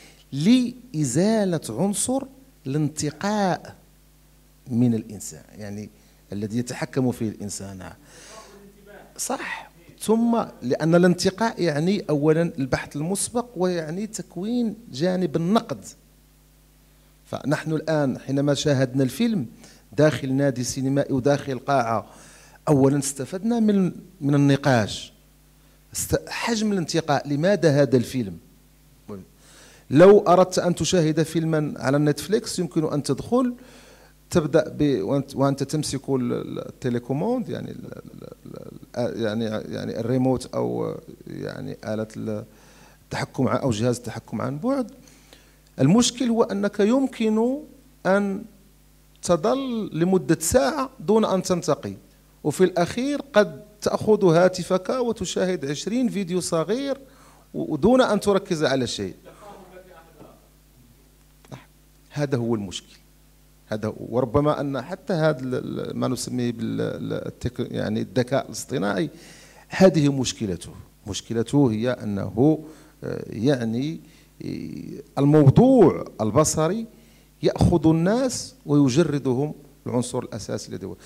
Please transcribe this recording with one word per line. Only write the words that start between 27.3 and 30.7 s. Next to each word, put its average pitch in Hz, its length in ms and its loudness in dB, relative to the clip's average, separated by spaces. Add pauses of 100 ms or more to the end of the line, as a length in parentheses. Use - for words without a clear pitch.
هذا 131 160 4
الفيلم؟ 110 400 -2 (1500)
لو 185 300 10
أردت 180 400 4
أن 175 160 0